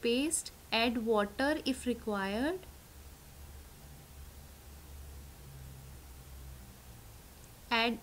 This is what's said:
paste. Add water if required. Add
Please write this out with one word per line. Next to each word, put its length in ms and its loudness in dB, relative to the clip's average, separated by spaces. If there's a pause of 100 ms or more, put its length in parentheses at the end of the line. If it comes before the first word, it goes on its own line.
paste. 520 4 (200)
Add 320 6
water 600 6
if 200 2
required. 760 2 (4000)
Add 340 6